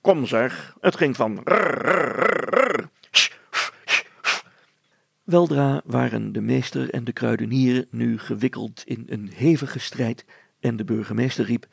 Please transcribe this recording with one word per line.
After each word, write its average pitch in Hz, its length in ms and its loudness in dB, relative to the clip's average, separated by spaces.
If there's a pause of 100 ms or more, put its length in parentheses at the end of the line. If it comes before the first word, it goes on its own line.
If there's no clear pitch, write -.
Kom 165 260 4
zeg, 117 540 -2
het - 160 2
ging 139 200 2
van 110 280 -2
rrr, - 340 2
rrr, - 320 2
rrr, - 600 2
rrr. - 200 2 (2250)
Weldra 151 600 2
waren 113 480 -2
de 101 80 -6
meester 127 500 -2
en 123 140 -6
de 117 80 -6
kruidenier 123 800 0
nu 117 280 -2
gewikkeld 113 680 -6
in 117 240 -8
een 104 260 -10
hevige 139 440 0
strijd - 460 -6 (360)
en 117 160 -2
de 107 80 -6
burgemeester 110 600 -2
riep 110 280 -2